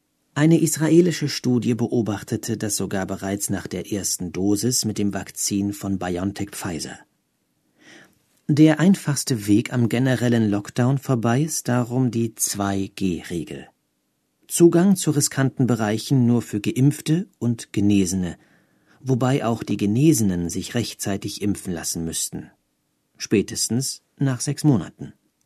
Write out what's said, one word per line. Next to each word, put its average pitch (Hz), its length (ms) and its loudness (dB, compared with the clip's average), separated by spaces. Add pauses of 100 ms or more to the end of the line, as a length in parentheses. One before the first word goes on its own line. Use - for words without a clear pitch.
(320)
Eine 160 280 4
israelische 160 680 2
Studie 123 460 0
beobachtete 113 840 -2
das 107 200 -4
sogar 95 280 -4
bereits 95 460 -4
nach 95 160 -4
der 92 260 -8
ersten 90 400 -6
Dosis 101 520 0
mit 107 120 -4
dem 101 160 -2
Vakzin 101 600 -4
von 98 260 -4
BioNTech 90 540 -4
Pfizer. - 460 -8 (1500)
Der 156 340 6
einfachste 139 640 0
Weg, 104 260 2
am 120 160 2
generellen 120 600 2
Lockdown 120 500 0
vorbei, 120 440 0
ist - 260 -6
darum 123 420 0
die 113 260 -2
zwei 98 580 -4
G 92 340 -2
Regel. 73 380 -8 (840)
Zugang 175 480 6
zu - 140 -2
riskanten 135 560 0
Bereichen 113 600 2
nur 117 160 4
für 107 180 -4
Geimpfte 147 680 0 (100)
und 117 340 -4
Genesene, 95 640 2 (640)
wobei 131 440 0
auch 113 180 -2
die - 140 -4
Genesenen 104 720 2
sich 90 260 -8
rechtzeitig 101 680 -6
impfen 95 300 -4
lassen 82 320 -6
müssten. - 460 -8 (680)
Spätestens - 840 -2 (140)
nach 135 240 -2
sechs - 240 -6
Monaten, 135 480 0 (340)